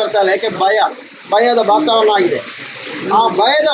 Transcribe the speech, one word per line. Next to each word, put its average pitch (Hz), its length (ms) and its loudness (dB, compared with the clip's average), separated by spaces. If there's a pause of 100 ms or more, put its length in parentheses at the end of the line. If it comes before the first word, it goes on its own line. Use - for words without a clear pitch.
ಬರ್ತಾ 208 200 0
ಇಲ್ಲ. 190 140 2
ಯಾಕೆ? 214 140 -4 (120)
ಭಯ, 202 160 2 (560)
ಭಯದ 233 260 2 (100)
ವಾತಾವರಣ 220 480 2
ಆಗಿದೆ. 165 220 0 (760)
ಆ - 20 4 (200)
ಭಯದ 294 340 2